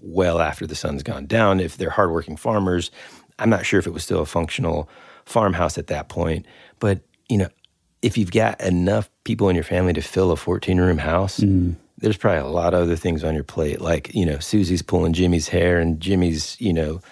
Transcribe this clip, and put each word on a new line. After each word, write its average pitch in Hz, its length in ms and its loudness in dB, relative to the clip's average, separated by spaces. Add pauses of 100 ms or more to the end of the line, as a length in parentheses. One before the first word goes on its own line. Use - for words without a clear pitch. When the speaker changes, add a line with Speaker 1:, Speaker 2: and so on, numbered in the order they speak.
Speaker 1:
well 85 400 0
after 80 260 -4
the - 80 -10
sun's 71 280 -6
gone 69 240 -8
down. 101 340 2
If 85 160 -4
they're 85 140 -4
hardworking 82 460 -2
farmers, 92 540 -2 (480)
I'm 110 120 2
not 104 160 2
sure 101 140 2
if - 60 -2
it 82 60 -6
was 85 120 -8
still 90 160 -2
a 76 60 -2
functional 82 600 -2 (360)
farmhouse 90 540 0
at - 100 -8
that 73 200 -6
point. 82 380 -4 (320)
But, 101 220 0 (280)
you 113 100 2
know, 92 100 0 (540)
if 120 160 0
you've 95 140 0
got 110 280 2
enough 92 480 2 (160)
people 107 240 0
in 90 60 4
your 82 100 0
family 90 300 2
to 87 80 -2
fill 92 280 2
a 80 60 2
fourteen-room 90 640 2
house, 85 420 0
Speaker 2:
Mm. 90 360 4 (220)
Speaker 1:
there's 107 180 0
probably 90 240 2
a 67 60 -4
lot 85 280 0
of 90 80 4
other 85 140 2
things 82 260 -2
on 80 120 -2
your 73 100 -4
plate, 73 360 -4
like, 80 340 -2
you 92 120 2
know, 73 140 -2
Susie's 90 420 0
pulling 85 300 0
Jimmy's 87 360 2
hair 87 300 2
and 82 220 0
Jimmy's, 87 600 0
you 101 120 0
know, 80 280 -2 (120)